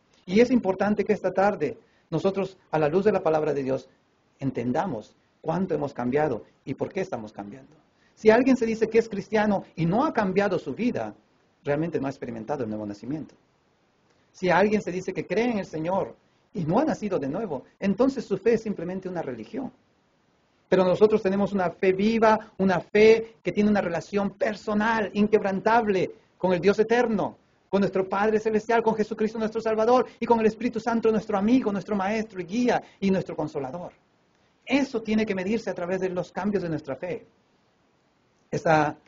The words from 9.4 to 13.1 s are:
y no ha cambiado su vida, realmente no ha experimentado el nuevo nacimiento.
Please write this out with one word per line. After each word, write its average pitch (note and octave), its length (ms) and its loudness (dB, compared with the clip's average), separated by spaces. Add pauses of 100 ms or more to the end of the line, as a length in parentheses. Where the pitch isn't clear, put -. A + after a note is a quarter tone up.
y E3 100 -2
no G3 180 2
ha D#4 80 0
cambiado G3 460 0
su C#3+ 160 -6
vida, B2 400 -4 (500)
realmente D3+ 360 -2
no C3+ 80 -4
ha - 20 -4
experimentado B2 540 -8
el A2 60 -6
nuevo G#2+ 160 -6
nacimiento. A#2+ 500 -10 (960)